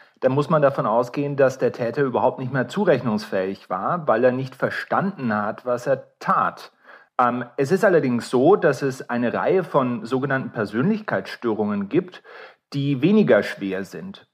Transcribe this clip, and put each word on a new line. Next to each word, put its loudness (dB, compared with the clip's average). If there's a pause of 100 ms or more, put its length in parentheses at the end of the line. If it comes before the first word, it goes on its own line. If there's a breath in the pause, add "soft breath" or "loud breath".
(200 loud breath)
dann 2
muss 0
man 2
davon 2
ausgehen, -2
dass 4
der 0
Täter -2
überhaupt 0
nicht -6
mehr -2
zurechnungsfähig -2
war, -4
weil 4
er 6
nicht -6
verstanden -2
hat, -4
was -2
er -4
tat. -2 (480 loud breath)
Ähm, 0 (120)
es 0
ist 4
allerdings 2
so, 6
dass 2
es -6
eine -2
Reihe 0
von -2
sogenannten -2
Persönlichkeitsstörungen -2
gibt, -4 (520 loud breath)
die -2
weniger 6
schwer -6
sind. -14